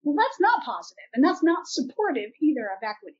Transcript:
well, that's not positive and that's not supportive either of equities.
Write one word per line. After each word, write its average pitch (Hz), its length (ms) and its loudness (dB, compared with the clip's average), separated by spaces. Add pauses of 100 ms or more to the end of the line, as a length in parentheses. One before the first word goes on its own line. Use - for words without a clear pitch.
well, 294 140 -2
that's 453 240 0
not 466 240 2
positive - 480 -12
and 240 100 2
that's 330 200 2
not 339 240 2
supportive 269 640 -4 (100)
either 254 340 0
of 190 80 -12
equities. - 360 -10